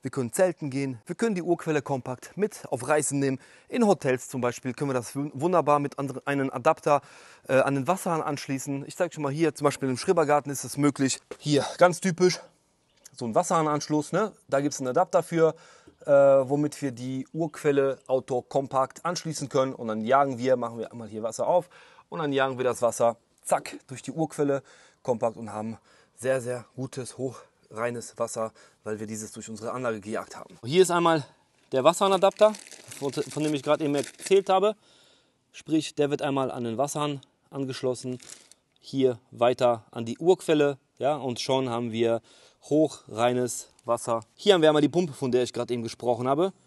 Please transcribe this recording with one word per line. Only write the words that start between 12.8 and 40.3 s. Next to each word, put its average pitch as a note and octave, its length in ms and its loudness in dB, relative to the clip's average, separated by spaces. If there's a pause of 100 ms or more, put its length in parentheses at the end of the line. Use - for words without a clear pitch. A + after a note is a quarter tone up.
so - 80 -10
ein A2+ 100 -4
Wasserhahnanschluss, D3+ 800 0
ne? G3 200 0 (160)
Da C#3 120 2
gibt's C#3+ 180 -2
einen C3 100 -4
Adapter E3 360 2
für, D#3+ 320 2 (480)
äh, D3+ 80 4
womit C#3 680 6
wir C#3 120 -4
die B2+ 400 -8
Urquelle C#3+ 760 0
Outdoor C3 420 -2
kompakt C3+ 560 -2
anschließen E3 440 -6
können. C3+ 260 0
Und A#2 140 -8
dann A2 160 -4
jagen C3 340 2
wir, B2+ 180 2
machen A#2 220 -6
wir A2 140 -10
einmal A#2 160 -14
hier G#2+ 160 -10
Wasser A2+ 240 -4
auf E3+ 200 2 (400)
und E3+ 120 -10
dann D3 120 -2
jagen C3+ 240 0
wir B2 80 -4
das A#2+ 180 0
Wasser, A#2 340 2 (260)
zack, - 460 -2
durch B2+ 140 -14
die C3 100 -12
Urquelle D3 500 -2 (400)
kompakt A#2 340 -2
und A2+ 160 -12
haben G#2+ 260 -8 (400)
sehr, C3 220 0
sehr A#2+ 240 -8 (120)
gutes, B2+ 420 -10
hochreines A#2+ 1000 -8
Wasser, A2+ 360 -4 (320)
weil A2 160 -6
wir A2 60 -8
dieses G#2+ 260 -12
durch A2 180 -14
unsere A2 220 -10
Anlage A#2+ 280 -4
gejagt G2+ 340 -8
haben. - 300 -20
Hier D3 160 2
ist F3 100 6
einmal E3+ 360 2 (460)
der C3 120 2
Wasserhahnadapter, G3 680 6 (440)
von, C#3 140 -4
von C#3+ 300 -4
dem D3+ 100 0
ich C#3 100 -4
gerade D3+ 220 0
eben C#3+ 100 0
erzählt F#3+ 540 0
habe. G3 280 2 (760)
Sprich, - 420 -4
der D3 140 2
wird C#3+ 140 -2
einmal C#3 280 -2
an B2+ 140 -6
den A2+ 140 -4
Wasserhahn C#3+ 420 -2 (300)
angeschlossen, B2+ 680 -6 (640)
hier C3 380 0 (120)
weiter A#2+ 600 2
an A#2+ 160 -8
die A#2 100 -6
Urquelle, D#3 600 2 (200)